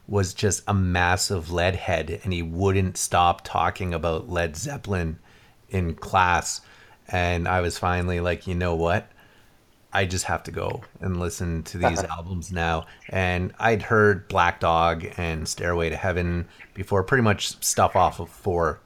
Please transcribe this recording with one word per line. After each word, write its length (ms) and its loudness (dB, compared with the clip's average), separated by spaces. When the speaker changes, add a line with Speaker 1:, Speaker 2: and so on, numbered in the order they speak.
Speaker 1:
was 260 0
just 340 0
a 60 0
massive 800 2
lead 240 2
head, 480 -4
and 100 -2
he 100 -2
wouldn't 540 2
stop 460 2
talking 500 -2
about 360 -2
Led 260 -2
Zeppelin 640 -4
in 260 -2
class. 680 2
And 400 0
I 140 2
was 160 -2
finally 420 0
like, 280 -2
"You 80 -2
know 200 0
what? 360 0
I 140 0
just 200 -2
have 180 -4
to 80 -12
go 320 -6
and 180 -2
listen 440 -4
to 140 -10
these 260 2
Speaker 2:
<laughs> 80 -6
Speaker 1:
albums 400 -8
now." 340 -2
And 500 -2
I'd 240 2
heard 440 4
Black 320 2
Dog 460 2
and 300 -4
Stairway 420 -2
to 80 -6
Heaven 500 -2
before, 300 0
pretty 200 2
much 400 0
stuff 320 2
off 240 4
of 100 -8
Four 560 -2